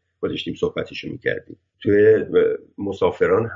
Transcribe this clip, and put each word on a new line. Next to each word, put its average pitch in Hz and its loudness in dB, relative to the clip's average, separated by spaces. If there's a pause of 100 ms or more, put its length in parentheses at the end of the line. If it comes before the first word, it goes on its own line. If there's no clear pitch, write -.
(220)
ما - -2
داشتیم - -8
صحبتشو - -6
می‌کردیم. - -8 (260)
توی 104 4 (540)
مسافران 95 0